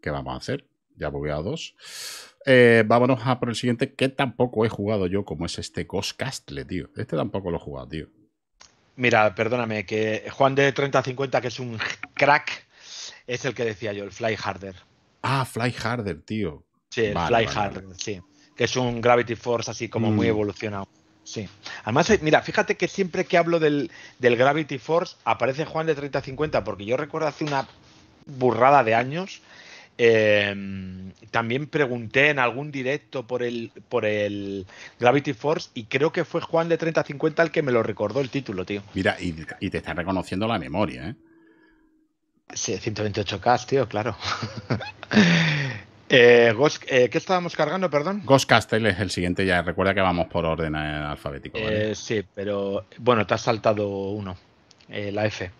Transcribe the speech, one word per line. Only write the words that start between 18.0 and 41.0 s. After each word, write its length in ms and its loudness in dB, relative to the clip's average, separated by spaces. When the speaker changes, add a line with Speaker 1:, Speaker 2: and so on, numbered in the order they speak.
Speaker 2:
Que 80 0
es 120 -2
un 240 -2
Gravity 340 4
Force 360 -4
así 180 -8
como 220 0
muy 160 2
Speaker 1:
Mm. 40 2
Speaker 2:
evolucionado. 580 -4
Sí. 240 -10
Además, 260 2
eh, 100 4
mira, 220 4
fíjate 340 0
que 120 -2
siempre 360 -2
que 140 2
hablo 220 2
del, 300 2
del 180 4
Gravity 420 2
Force 460 -2
aparece 400 0
Juan 220 -6
de 80 2
treinta 260 -6
cincuenta, 440 -4
porque 200 -8
yo 120 -2
recuerdo 320 -4
hace 160 -6
una 220 -2
burrada 580 4
de 100 2
años 460 -2
em, 1120 2
también 360 -2
pregunté 640 0
en 80 0
algún 340 -2
directo 540 -6
por 160 -4
el, 280 -4
por 160 0
el 640 -2
Gravity 360 2
Force 400 -4
y 100 -10
creo 280 0
que 120 -2
fue 160 -6
Juan 280 -2
de 100 2
treinta 260 0
cincuenta 380 -2
el 80 2
que 120 0
me 100 0
lo 100 4
recordó 380 -2
el 100 -2
título, 340 -6
tío. 180 -6
Speaker 1:
Mira, 260 0
y, 140 -4
y 100 -4
te 80 -4
está 160 -6
reconociendo 540 -4
la 100 0
memoria, 520 -4